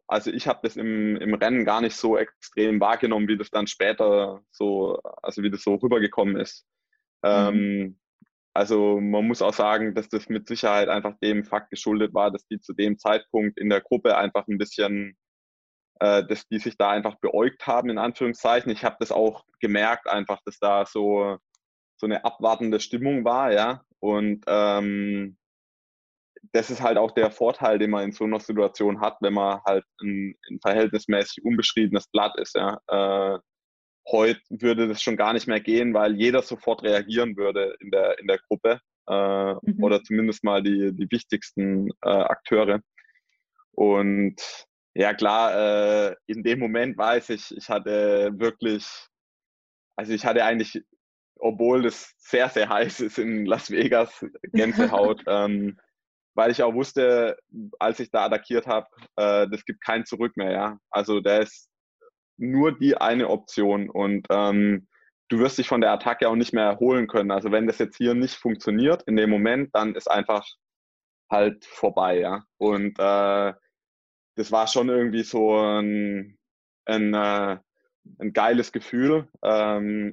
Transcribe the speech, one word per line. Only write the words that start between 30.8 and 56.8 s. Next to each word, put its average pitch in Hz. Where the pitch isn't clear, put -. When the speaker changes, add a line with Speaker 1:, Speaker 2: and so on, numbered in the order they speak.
Speaker 1:
unbeschriebenes 107
Blatt 104
ist, -
ja. 101
Äh, 98
heut 113
würde 117
das 107
schon 113
gar 107
nicht 113
mehr 110
gehen, 113
weil 107
jeder 123
sofort 113
reagieren 107
würde 98
in 101
der, 95
in 101
der 98
Gruppe, 113
äh, 98
Speaker 2:
Mhm. 196
Speaker 1:
oder 104
zumindest 110
mal 101
die, 98
die 98
wichtigsten, 101
äh, 98
Akteure. 101
Und 101
ja, 101
klar, 104
äh, 90
in 110
dem 117
Moment 117
weiß 117
ich, 110
ich -
hatte 104
wirklich, 110
also 107
ich 107
hatte 117
eigentlich, 113
obwohl 117
es -
sehr, 127
sehr 107
heiß 107
ist 107
in 110
Las 110
Vegas, 117
Gänsehaut, 208
Speaker 2:
<laughs> -
Speaker 1:
ähm, 101
weil 113
ich 120
auch 117
wusste, 123